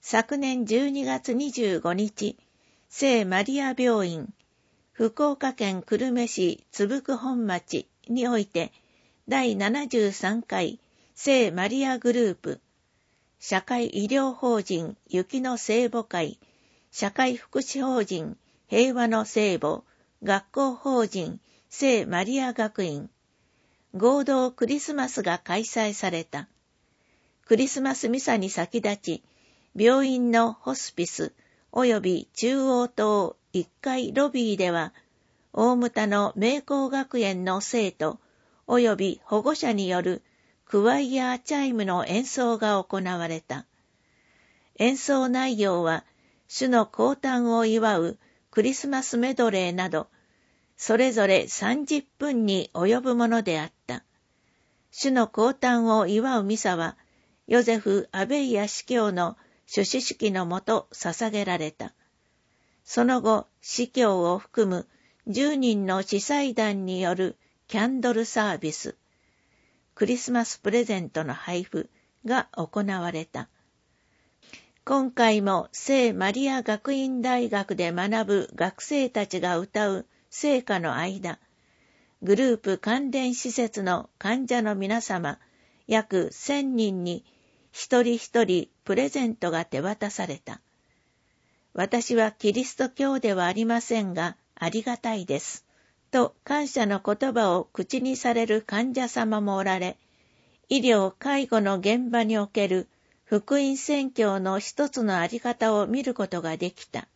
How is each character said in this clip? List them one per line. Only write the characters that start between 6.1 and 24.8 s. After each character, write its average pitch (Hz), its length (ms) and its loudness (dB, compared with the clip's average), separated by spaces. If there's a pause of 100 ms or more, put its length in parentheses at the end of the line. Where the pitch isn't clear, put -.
米 240 140 0
市 - 460 -2
津 202 160 0
福 269 280 -2
本 240 300 -2
町 - 400 -4 (220)
に 247 180 0
お 240 120 2
い 202 80 0
て、 165 260 -4 (560)
第 247 260 2
七 220 320 -2
十 220 240 2
三 196 300 -2
回 190 400 -4 (340)
聖 262 360 2
マ 180 180 -2
リ 269 180 0
ア 262 120 -2
グ 240 160 2
ル 226 180 2
ー - 40 -2
プ - 220 -8 (840)
社 190 220 -2
会 240 260 -2
医 202 180 -4
療 269 260 0
法 240 300 0
人 165 340 -4 (100)
雪 185 340 -2
の 254 180 -4
聖 233 300 2
母 226 160 -4
会、 165 360 -6 (500)
社 202 200 -4
会 254 260 0
福 - 240 -6
祉 277 240 -4
法 254 180 0
人 170 340 -6 (300)
平 247 280 4
和 240 120 2
の 220 180 2
聖 208 340 0
母、 - 240 -2 (400)
学 196 280 0
校 269 240 0
法 247 320 0
人 175 340 -6 (300)
聖 247 340 2
マ 175 200 -2
リ 262 180 -2
ア 254 100 -2
学 214 320 -2
院、 147 240 -6 (840)
合 254 300 4
同 254 260 2
ク 247 160 -2
リ 277 140 -2